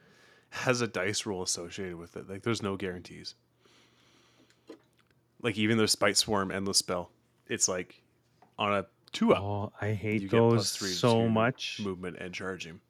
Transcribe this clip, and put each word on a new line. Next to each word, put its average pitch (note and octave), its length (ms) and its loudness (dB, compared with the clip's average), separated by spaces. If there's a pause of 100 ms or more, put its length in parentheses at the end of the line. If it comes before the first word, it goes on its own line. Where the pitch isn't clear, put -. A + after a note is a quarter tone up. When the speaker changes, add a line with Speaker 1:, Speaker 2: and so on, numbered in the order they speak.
(500)
Speaker 1:
has B2+ 300 -2
a A#2+ 80 0
dice G2+ 380 -4
roll F#2 180 -4
associated F2 540 -6
with E2+ 180 -18
it. - 140 -14
Like, G2 140 -12
there's A#2 200 0
no G2 140 -2
guarantees. F2+ 580 -10 (2000)
Like, A2+ 160 0
even G#2+ 200 4
their A2 100 6
Spite G2+ 280 2
Swarm G2 340 2
Endless G2 280 -2
spell, F2 320 -2 (380)
it's - 200 -2
like F#2 340 -6 (560)
on G#2 160 2
a G2 120 0 (260)
two A3+ 220 4
up. F#2+ 100 4
Speaker 2:
Oh, G2+ 380 -4
I G#2 100 0
hate G#2+ 300 -2
Speaker 1:
You G2 80 -8
get A2+ 80 4
Speaker 2:
those A#2 160 8
Speaker 1:
plus G#2 240 2
three G2 120 -4
to F#2 60 -2
Speaker 2:
so A2+ 260 4
Speaker 1:
your A2+ 80 2
Speaker 2:
much. A2+ 540 0
Speaker 1:
movement F2+ 360 -6
and F2+ 140 -10
charging. F2+ 460 -10 (100)